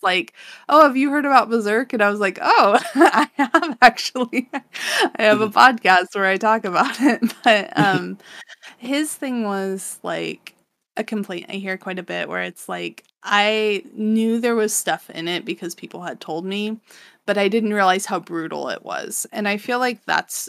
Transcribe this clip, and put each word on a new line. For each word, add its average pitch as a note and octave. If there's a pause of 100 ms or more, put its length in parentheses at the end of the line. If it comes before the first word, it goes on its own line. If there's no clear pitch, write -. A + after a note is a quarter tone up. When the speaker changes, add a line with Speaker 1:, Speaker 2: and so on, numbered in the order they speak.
Speaker 1:
like, F#3 (360)
"Oh, D4+
have C4+
you C#4
heard C#4+
about C4
Berserk?" A3+
And G#3+
I G3+
was G#3
like, F#3+
"Oh, G3+
<laughs> -
I D4
have D4+
actually. B3
<laughs> -
I A3+
have G#3+
a A3
Speaker 2:
Mm-hmm. G#3
Speaker 1:
podcast F#3
where G3
I F#3+
talk A3
about F3
<laughs> -
it." C4 (240)
But, G#3+
Speaker 2:
Mm-hmm. - (160)
Speaker 1:
um, F3+ (600)
his C#4
thing B3
was, G3
like, E3 (440)
a A3
complaint G3+
I -
hear F#3+
quite F#3
a F3+
bit F3
where F3+
it's F3+
like, F3 (200)
"I G#3 (120)
knew A3
there A#3
was A3
stuff -
in E3
it F3
because F3
people F3
had C#3
told E3
me, G#3 (460)
but G3+
I G3+
didn't G#3+
realize G3
how F#3+
brutal D#3
it -
was." -
And G#3+
I G3+
feel B3
like B3
that's -